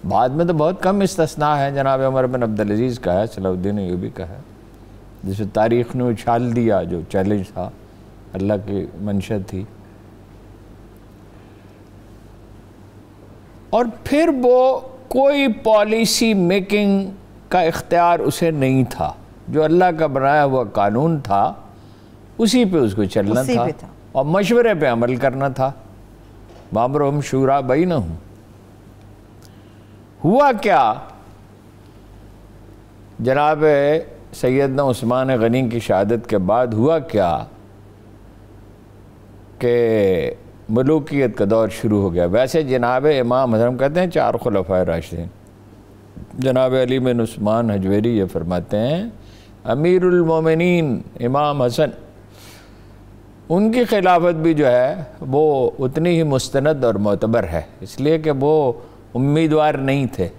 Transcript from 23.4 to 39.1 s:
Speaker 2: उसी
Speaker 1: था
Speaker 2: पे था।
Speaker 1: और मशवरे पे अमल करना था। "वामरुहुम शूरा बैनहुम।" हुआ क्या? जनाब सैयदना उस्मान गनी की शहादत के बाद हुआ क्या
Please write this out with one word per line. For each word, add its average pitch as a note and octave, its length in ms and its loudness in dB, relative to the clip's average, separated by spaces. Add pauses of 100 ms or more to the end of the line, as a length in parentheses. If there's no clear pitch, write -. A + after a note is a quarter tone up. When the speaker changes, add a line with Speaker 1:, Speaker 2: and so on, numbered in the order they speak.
Speaker 2:
उसी F3+ 160 -2
Speaker 1:
था A#2+ 80 0
Speaker 2:
पे E3+ 80 -4
था। - 140 -16 (280)
Speaker 1:
और C3+ 100 0
मशवरे G#3 500 2
पे D3+ 120 0
अमल A#2+ 300 0
करना C3+ 320 -2
था। C3+ 240 -2 (1000)
"वामरुहुम C#3 480 0
शूरा C3+ 400 0
बैनहुम।" C3+ 500 0 (2000)
हुआ C4 300 4
क्या? G3 280 2 (2500)
जनाब D3 400 0 (720)
सैयदना C3+ 500 0
उस्मान C3 540 0
गनी A#2 320 2
की A#2 100 -4
शहादत G#2 460 0
के A2 120 -2
बाद A2 360 0
हुआ C#3+ 260 2 (100)
क्या F#2+ 220 2 (2250)